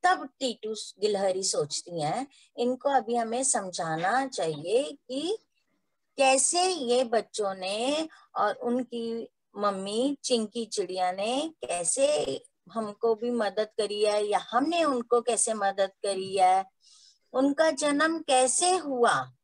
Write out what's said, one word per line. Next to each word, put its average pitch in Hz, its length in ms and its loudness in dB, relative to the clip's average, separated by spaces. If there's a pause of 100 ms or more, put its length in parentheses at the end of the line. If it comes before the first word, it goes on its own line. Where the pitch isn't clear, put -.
तब 311 260 2 (100)
टीटू 220 360 -4 (240)
गिलहरी 196 440 0
सोचती 170 580 -4
हैं, 190 260 -2 (300)
इनको 254 320 0
अभी 240 260 2
हमें 233 280 -2
समझाना 185 840 -2
चाहिए 180 640 -2
कि 302 460 -6 (800)
कैसे 269 500 4
ये 262 360 0
बच्चों 208 520 -2
ने 240 540 -4 (260)
और 208 200 0
उनकी 233 760 -4 (280)
मम्मी 208 680 -2
चिंकी 226 420 -2
चिड़िया 185 460 -2
ने 247 420 -4 (120)
कैसे 254 760 0 (300)
हमको 220 440 -2
भी 233 160 -4
मदद 214 360 0 (100)
करी 208 280 0
है 208 200 2
या 208 140 2 (120)
हमने 311 320 2
उनको 240 380 2
कैसे 226 320 0
मदद 196 380 0 (120)
करी 190 340 -2
है, 190 280 6 (680)
उनका 285 380 4
जन्म 302 480 0
कैसे 285 560 4
हुआ 240 560 0 (120)